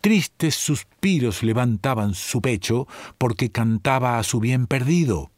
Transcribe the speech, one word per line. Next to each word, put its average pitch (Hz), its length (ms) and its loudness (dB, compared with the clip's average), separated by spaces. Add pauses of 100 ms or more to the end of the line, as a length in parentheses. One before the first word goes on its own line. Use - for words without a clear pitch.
tristes 170 540 2
suspiros 139 880 0
levantaban 113 720 0
su - 260 -4
pecho 117 460 -2 (300)
porque 120 340 -2
cantaba 120 680 0
a 113 60 -2
su 120 160 -2
bien 123 260 0
perdido 131 720 0